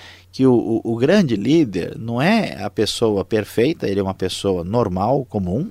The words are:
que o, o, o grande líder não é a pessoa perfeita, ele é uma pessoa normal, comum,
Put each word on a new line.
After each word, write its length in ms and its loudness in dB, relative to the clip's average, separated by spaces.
que 140 2
o, 80 6
o, 400 0
o 40 -2
grande 380 2
líder 600 0
não 240 -4
é 420 0
a 60 -6
pessoa 560 0
perfeita, 640 -2
ele 120 0
é 40 0
uma 100 -2
pessoa 500 -2
normal, 640 0
comum, 460 -4